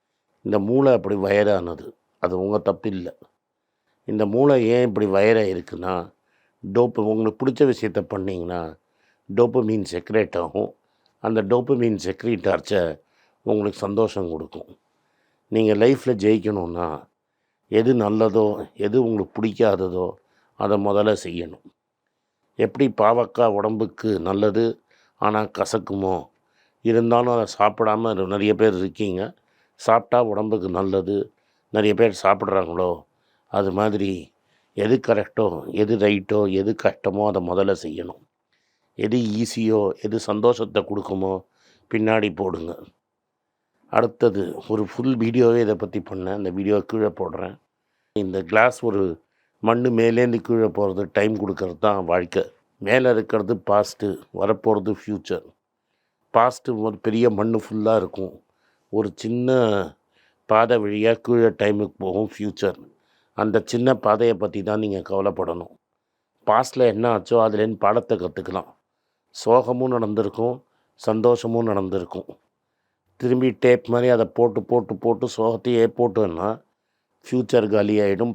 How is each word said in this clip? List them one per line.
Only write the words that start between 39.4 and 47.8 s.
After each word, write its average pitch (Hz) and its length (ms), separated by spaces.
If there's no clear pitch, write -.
எது 107 180
சந்தோஷத்தை 107 640
கொடுக்குமோ 95 580
பின்னாடி 107 420
போடுங்க. 85 440
அடுத்தது 101 800
ஒரு 107 180
ஃபுல் 123 320
வீடியோவே 117 420
இதை 107 160
பத்தி 101 240
பண்ணேன். 92 340
அந்த 101 160
வீடியோ 98 320
கீழே 110 260
போடுறேன். 90 520